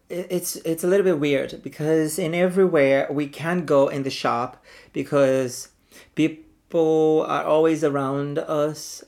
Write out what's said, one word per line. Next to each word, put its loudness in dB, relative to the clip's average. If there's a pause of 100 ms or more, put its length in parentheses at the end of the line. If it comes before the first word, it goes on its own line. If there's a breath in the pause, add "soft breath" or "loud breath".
the, -6
it's, -4
it's -4
a -2
little 2
bit 2
weird, -2
because -2
in -2
everywhere 4
we -4
can't -4
go 4
in -4
the -4
shop -4 (300 loud breath)
because 0 (460 loud breath)
people 0
are -2
always 2
around -2
us -6